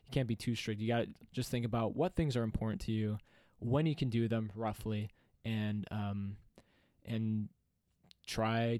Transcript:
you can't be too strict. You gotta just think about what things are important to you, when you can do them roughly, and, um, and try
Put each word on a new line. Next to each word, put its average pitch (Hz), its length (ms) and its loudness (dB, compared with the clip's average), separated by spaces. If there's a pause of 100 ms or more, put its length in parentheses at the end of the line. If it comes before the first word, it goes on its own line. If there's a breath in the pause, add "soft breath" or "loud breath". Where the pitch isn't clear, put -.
you 135 80 -18
can't 131 160 2
be 110 80 0
too 117 180 0
strict. 107 260 -2
You 110 80 0
gotta 117 200 2 (240)
just - 180 -4
think 120 140 0
about 113 320 0
what 175 200 0
things 147 200 2
are 117 60 2
important 110 400 0
to 113 100 -2
you, 107 260 0 (420 soft breath)
when 139 260 2
you 151 80 2
can 135 160 -2
do 117 180 2
them 110 260 0
roughly, 107 540 -2 (360 soft breath)
and, 107 460 0
um, 101 460 -4 (720 soft breath)
and 110 420 0 (760)
try 113 540 2